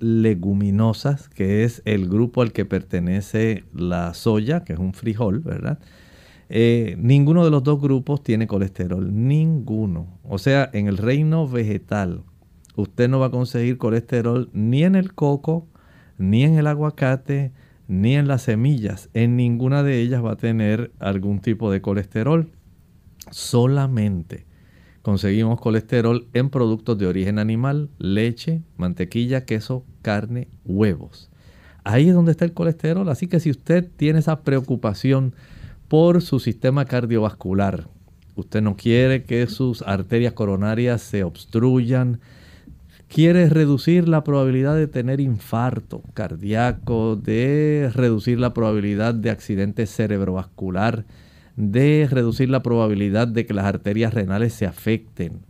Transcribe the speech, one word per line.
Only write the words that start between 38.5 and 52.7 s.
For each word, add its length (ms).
no 160
quiere 480
que 220
sus 360
arterias 520
coronarias 640
se 240
obstruyan, 960
quiere 400
reducir 600
la 160
probabilidad 520
de 100
tener 340
infarto 800
cardíaco, 1040
de 800
reducir 440
la 140
probabilidad 640
de 160
accidente 560
cerebrovascular, 1200
de 540
reducir 400
la 120
probabilidad 640